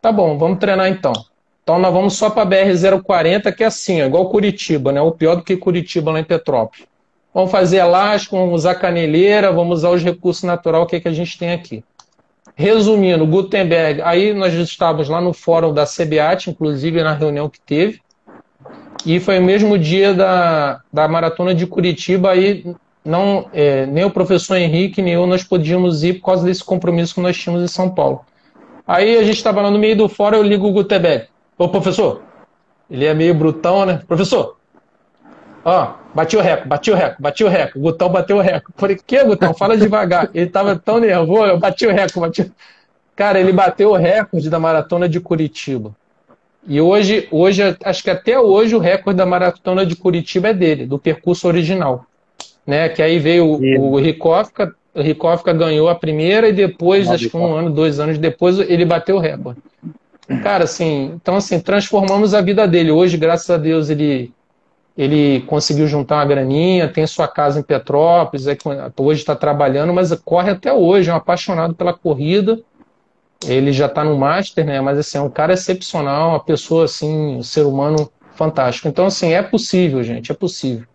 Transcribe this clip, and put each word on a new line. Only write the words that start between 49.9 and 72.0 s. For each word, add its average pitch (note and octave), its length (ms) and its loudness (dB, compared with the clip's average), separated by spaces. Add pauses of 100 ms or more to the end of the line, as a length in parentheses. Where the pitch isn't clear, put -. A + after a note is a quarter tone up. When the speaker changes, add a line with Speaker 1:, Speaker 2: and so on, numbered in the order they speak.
Speaker 1:
Curitiba F#3 540 -2
é A3 40 0
dele, D#3 320 0
do C#3 140 -6
percurso E3+ 480 -2
original, E3 580 -2 (600)
né? D#3 220 0
Que D#3+ 120 -4
aí E3 160 4
veio E3 320 4
o, D3+ 100 0
Speaker 2:
Sim. C3 180 2
Speaker 1:
o C3+ 200 0
Rikofka, E3 800 0 (180)
o - 80 -6
Rikofka E3 520 0
ganhou D#3+ 360 2
a F3 60 0
primeira E3+ 540 0
e G#3+ 40 2
depois, F#3+ 540 0
Speaker 2:
Ah, F3 60 0
Speaker 1:
acho A#2 160 -2
que E3+ 80 -6
um E3+ 40 -2
Speaker 2:
Rikofka. D#3+ 180 0
Speaker 1:
ano, E3+ 120 -2
dois D3 280 0
anos D#3 180 -2
depois, E3+ 420 0
ele E3+ 240 0
bateu E3+ 320 0
o F#3+ 40 0
recorde. C#3 400 -6 (840)
Cara, G3 220 0
assim, D3+ 520 -4
então F3+ 200 -4
assim, G3 240 -2
transformamos G3+ 760 0
a G#3 80 4
vida G3 260 2
dele. E3 220 2
Hoje, E3+ 260 4
graças E3 360 0
a E3+ 60 2
Deus, D#3 340 -2
ele, C#3+ 420 -2 (640)
ele C#3+ 440 2
conseguiu D3+ 440 0
juntar D3 300 -2
uma D3 100 2
graninha, D3 640 0
tem D#3 180 -2
sua D#3 220 -4
casa D3 320 -2
em - 20 -4
Petrópolis, D3+ 840 0
é, C#3+ 100 -4 (400)
hoje D3 260 0
tá D3 120 -2
trabalhando, C#3+ 580 0
mas F3+ 180 0 (140)
corre F3+ 240 0
até G3+ 240 -2
hoje, F#3 380 4
é - 20 -2
um E3 40 -2
apaixonado E3+ 580 -2
pela F3 180 -4
corrida. F3+ 640 -2 (840)